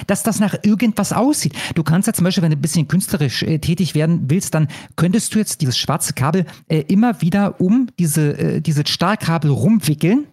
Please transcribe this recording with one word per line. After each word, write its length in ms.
dass 160
das 160
nach 240
irgendwas 480
aussieht. 420
Du 80
kannst 240
ja 40
zum 120
Beispiel, 180
wenn 80
du 60
ein 40
bisschen 280
künstlerisch, 560
äh, 160
tätig 340
werden 340
willst, 260
dann 120
könntest 360
du 60
jetzt 220
dieses 180
schwarze 340
Kabel, 320
äh, 220
immer 340
wieder 380
um 280
diese, 360
äh, 240
dieses 280
Stahlkabel 640
rumwickeln. 800